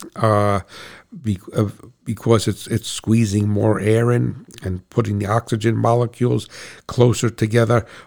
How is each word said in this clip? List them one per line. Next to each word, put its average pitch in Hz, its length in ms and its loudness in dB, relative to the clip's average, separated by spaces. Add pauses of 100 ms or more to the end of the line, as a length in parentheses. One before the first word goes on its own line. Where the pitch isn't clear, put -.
(160)
uh, 104 440 2 (640)
be-, 101 180 -2 (160)
uh, 104 140 0 (360)
because 113 420 0
it's, 104 200 -4
it's 113 200 -2
squeezing 104 600 0
more 104 300 0
air 113 320 2
in 120 340 -2 (180)
and 92 280 -8
putting 104 260 0
the 101 80 -2
oxygen 113 500 -2
molecules 117 720 0 (380)
closer 120 460 2
together. 113 540 2 (220)